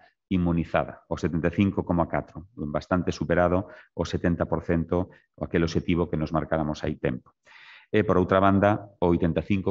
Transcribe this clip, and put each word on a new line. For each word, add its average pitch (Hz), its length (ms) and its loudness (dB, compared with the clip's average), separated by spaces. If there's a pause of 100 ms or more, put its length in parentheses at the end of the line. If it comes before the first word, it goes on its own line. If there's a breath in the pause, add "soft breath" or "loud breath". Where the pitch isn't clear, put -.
(340 soft breath)
inmunizada, 85 720 -2
o 82 80 -6
setenta 80 320 -2
e 85 80 -2
cinco 95 320 0
coma 85 240 0
catro, 78 480 -8
bastante 80 560 -4
superado 87 560 0 (240 loud breath)
o 85 80 -4
setenta 87 480 -2
por 80 160 -4
cento, 87 480 -2 (240 loud breath)
o - 80 -8
aquel 87 160 0
obxectivo 82 480 -2
que 80 80 -4
nos 76 160 -4
marcáramos 76 480 0
hai 78 160 -4
tempo. - 400 -6 (540 loud breath)
E, 107 100 4
por 90 160 4
outra 95 240 4
banda, 98 560 4
o 87 160 4
oitenta 82 300 0
e - 20 -20
cinco 95 240 -2